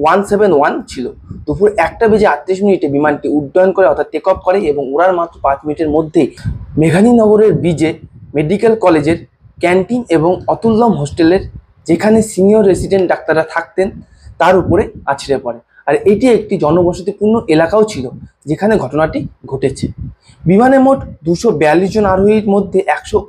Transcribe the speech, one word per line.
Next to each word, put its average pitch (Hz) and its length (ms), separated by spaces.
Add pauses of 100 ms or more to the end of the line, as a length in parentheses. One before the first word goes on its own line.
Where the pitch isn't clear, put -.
ওয়ান 170 180 (100)
সেভেন 202 240
ওয়ান 147 200 (140)
ছিল। 127 180 (380)
দুপুর 156 240 (120)
একটা 165 280
বেজে 208 200
আটত্রিশ 175 380
মিনিটে 185 300
বিমানটি 147 340
উড্ডয়ন 147 420
করে 185 160
অর্থাৎ 147 240
টেক 151 160
অফ 190 180
করে 185 140 (120)
এবং 139 120 (100)
ওড়ার 180 260
মাত্র 170 160 (100)
পাঁচ 139 200
মিনিটের 151 300
মধ্যেই 156 320 (500)
মেঘানীনগরের 214 720 (100)
ব্রিজে 156 300 (420)
মেডিকেল 185 400 (100)
কলেজের 165 340 (420)
ক্যান্টিন 185 500
এবং 165 220 (160)
অতুল্যম 226 500
হোস্টেলের, 190 440 (460)
যেখানে 208 320 (120)
সিনিয়র 202 380
রেসিডেন্ট 180 400
ডাক্তাররা 156 440
থাকতেন, 185 340 (500)
তার 175 240
উপরে 160 220 (280)
আছড়ে 139 320
পড়ে। 117 160 (260)
আর 151 100 (160)
এটি 208 140 (120)
একটি - 160 (100)
জনবসতিপূর্ণ 180 720 (180)
এলাকাও 165 380
ছিল, 127 140 (400)
যেখানে 185 280 (100)
ঘটনাটি 156 360 (320)
ঘটেছে। - 340 (580)
বিমানে 240 360
মোট 269 200 (240)
দুশো 170 260 (100)
বিয়াল্লিশ 160 360
জন 214 180
আরোহীর 208 400
মধ্যে 196 260 (160)
একশো - 220 (120)